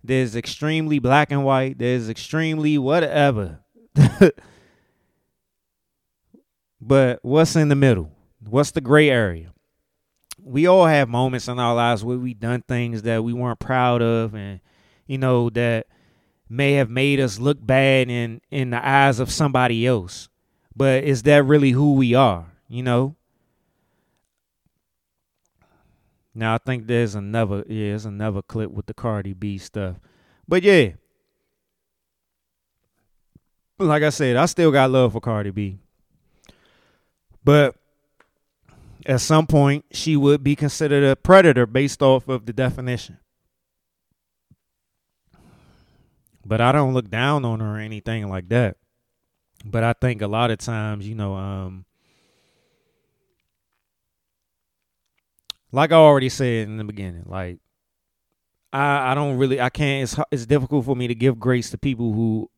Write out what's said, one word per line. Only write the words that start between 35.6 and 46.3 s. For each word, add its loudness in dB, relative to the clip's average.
But 4
at -2
some 2
point, 2
she -2
would 2
be 2
considered -2
a 2
predator 6
based -2
off 2
of -6
the -10
definition. -6